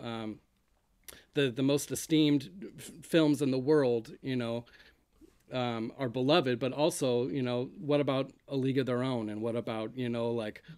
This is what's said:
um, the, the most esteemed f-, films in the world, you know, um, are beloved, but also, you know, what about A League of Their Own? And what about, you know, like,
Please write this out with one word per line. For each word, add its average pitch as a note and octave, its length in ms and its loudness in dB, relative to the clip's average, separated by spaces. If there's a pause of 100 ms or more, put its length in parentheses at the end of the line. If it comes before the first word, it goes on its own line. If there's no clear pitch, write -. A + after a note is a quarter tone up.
um, A2+ 380 -8 (920)
the, C#3 180 2
the A#2+ 120 -4
most C#3 280 2
esteemed D3 600 2 (280)
f-, - 120 -14 (120)
films D3+ 380 4
in C#3 100 2
the C3 80 0
world, B2+ 600 2
you C3 160 -4
know, A#2 300 -4 (880)
um, A#2+ 460 -4
are C3+ 100 -2
beloved, B2+ 520 2
but C3 120 -2
also, C3+ 540 2
you C#3+ 160 -2
know, B2 280 -2 (100)
what D3 200 0
about C3+ 300 0 (160)
A C#3 80 -8
League C3 240 0
of B2+ 80 0
Their B2 160 0
Own? A#2+ 280 -2
And G#2+ 120 -6
what A2+ 140 -2
about, A2+ 400 -6
you B2 120 -4
know, A#2 220 -2
like, A2 320 -6 (160)